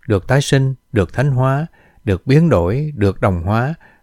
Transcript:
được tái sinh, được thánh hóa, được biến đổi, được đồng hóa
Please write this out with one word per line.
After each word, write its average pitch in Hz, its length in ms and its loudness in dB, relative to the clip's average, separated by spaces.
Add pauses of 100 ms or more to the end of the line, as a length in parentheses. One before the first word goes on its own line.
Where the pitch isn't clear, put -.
được 98 220 -2
tái 135 120 2
sinh, 135 340 0 (180)
được 98 220 0
thánh 139 160 0
hóa, 135 360 -2 (380)
được 95 220 -2
biến 156 220 4
đổi, 123 480 0
được 98 240 0
đồng 90 220 0
hóa 117 320 -2 (280)